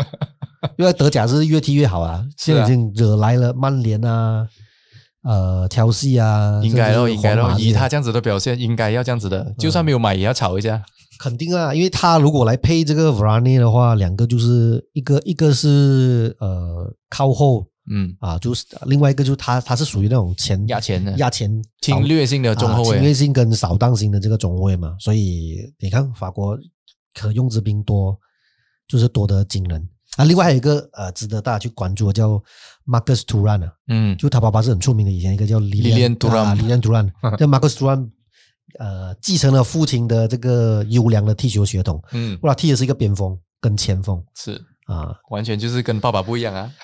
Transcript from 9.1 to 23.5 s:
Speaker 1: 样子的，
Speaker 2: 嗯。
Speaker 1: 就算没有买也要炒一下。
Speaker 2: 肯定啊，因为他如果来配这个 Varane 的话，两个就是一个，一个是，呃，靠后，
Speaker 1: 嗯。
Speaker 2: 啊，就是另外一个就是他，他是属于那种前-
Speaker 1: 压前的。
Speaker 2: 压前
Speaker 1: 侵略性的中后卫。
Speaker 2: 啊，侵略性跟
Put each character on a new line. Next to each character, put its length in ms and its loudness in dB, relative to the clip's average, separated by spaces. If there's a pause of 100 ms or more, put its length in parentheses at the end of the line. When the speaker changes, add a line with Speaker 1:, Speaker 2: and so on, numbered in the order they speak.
Speaker 1:
样 60 -2
子 100 -6
的， 120 -4
Speaker 2:
嗯。 180 -8
Speaker 1:
就 120 -2
算 140 0
没 60 2
有 80 2
买 160 0
也 80 -2
要 100 0
炒 260 -2
一 40 -4
下。 200 -4 (360)
Speaker 2:
肯 180 -6
定 180 -4
啊， 180 -2
因 100 0
为 60 2
他 300 2
如 140 6
果 120 4
来 120 2
配 280 2
这 100 0
个 160 2
Varane 480 2
的 120 4
话， 240 4
两 200 0
个 120 0
就 120 0
是 540 2
一 80 -6
个， 240 0
一 80 -4
个 200 2
是， 880 2
呃， 520 -6 (160)
靠 240 0
后， 320 2 (240)
Speaker 1:
嗯。 300 -4
Speaker 2:
啊， 200 -4
就 140 -4
是 120 -6 (220)
另 120 2
外 120 4
一 40 2
个 80 0
就 80 0
是 60 0
他， 240 -2
他 160 -2
是 80 -2
属 180 -2
于 60 2
那 80 2
种 200 0
前- 300 -2
Speaker 1:
压 140 -2
前 240 -2
的。 80 -4
Speaker 2:
压 180 0
前 200 -4 (300)
Speaker 1:
侵 260 0
略 200 2
性 160 0
的 140 2
中 180 0
后 80 2
卫。 60 2
Speaker 2:
啊， 60 4
侵 80 2
略 120 4
性 180 2
跟 200 2